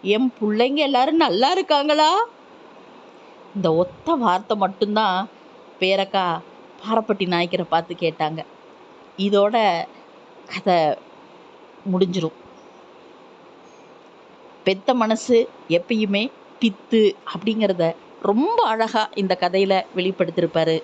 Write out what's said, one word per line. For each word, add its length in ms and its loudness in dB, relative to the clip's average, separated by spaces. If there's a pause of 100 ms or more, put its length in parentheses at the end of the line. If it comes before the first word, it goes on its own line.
"என் 280 0
பிள்ளைங்க 440 -2
எல்லாரும் 400 0
நல்லா 360 2
இருக்காங்களா?" 600 2 (1400)
இந்த 180 0
ஒத்த 400 -2
வார்த்தை 440 0
மட்டும்தான் 600 -2 (600)
பேரக்கா 460 0 (520)
பாரப்பட்டி 500 -2
நாயக்கரை 420 -2
பார்த்து 260 -2
கேட்டாங்க. 440 -4 (760)
இதோட 380 2 (920)
கதை 300 0 (1080)
முடிஞ்சிரும். 520 -2 (2250)
பெத்த 300 0
மனசு 420 0 (340)
எப்பயுமே 540 0 (340)
பித்து 440 0 (240)
அப்படிங்கிறத 580 -2 (380)
ரொம்ப 420 0
அழகா 520 -2
இந்த 240 -2
கதையில 440 0 (120)
வெளிப்படுத்திருப்பாரு. 880 0